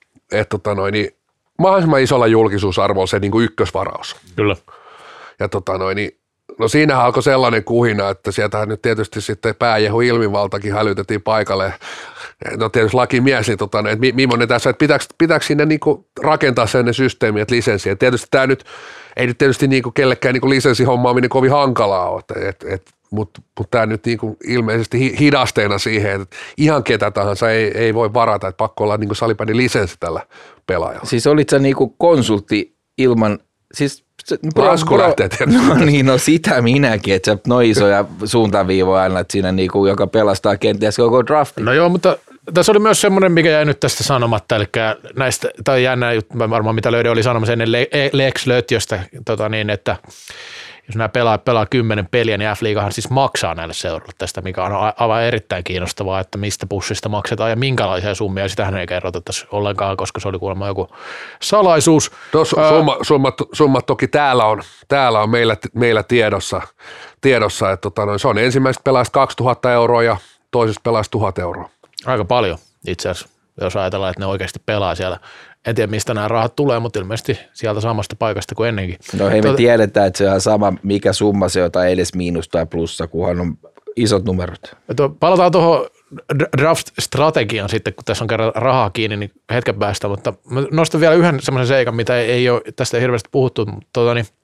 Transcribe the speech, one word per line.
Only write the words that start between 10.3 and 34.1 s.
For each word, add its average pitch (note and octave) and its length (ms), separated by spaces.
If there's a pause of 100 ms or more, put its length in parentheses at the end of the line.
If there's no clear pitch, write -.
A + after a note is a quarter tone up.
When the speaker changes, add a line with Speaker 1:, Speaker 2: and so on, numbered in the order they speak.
Speaker 1:
hälytettiin G#2 500
paikalle. G2 520 (840)
No A2+ 120
tietysti A2 280
lakimies, B2 520
niin, G#2 100
tota, G#2+ 200
että G#2+ 220
mi-, B2 120
millainen A#2+ 360
tässä, A#2+ 220
että - 80
pitääkö, D3 260 (140)
pitääkö D#3+ 260
sinne D3 220
niinku D#3 400 (160)
rakentaa C#3 440
sellainen A#2+ 280
systeemi, A2+ 460
että G#2+ 140
lisenssi. G#2+ 340
Ja G2 80
tietysti B2 340
tää C3 160
nyt, C3 180 (520)
ei B2 100
nyt B2 120
tietysti C#3 300
niinku C3 220
kellekään C3 420
niinku B2+ 180
lisenssihommaaminen B2 800
kovin C3 200
hankalaa A2+ 600
ole, F#2 100
että, - 140 (140)
et, - 200
et, F#2+ 140 (280)
mut, G#2 200 (280)
mut - 120
tää A2+ 160
nyt A2 200
niinku A2 300 (100)
ilmeisesti A2+ 520
hi-, C3 220
hidasteena B2 580
siihen, G2+ 440
että - 140 (200)
ihan D3+ 280
ketä G#2 260
tahansa G2+ 400
ei, A2 280
ei A2+ 160
voi A2 200
varata, G#2+ 340
että F#2 100
pakko A2 260
olla G#2 120
niinku G#2 180
salibändin A2 420
lisenssi A#2 440
tällä E2 200 (460)
pelaajalla. F2 400
Speaker 3:
Siis A#2+ 200
olit D3 220
sä C#3 100
niinku C3+ 300 (100)
konsultti A2 760 (240)
ilman, A2+ 400 (360)
siis - 300 (200)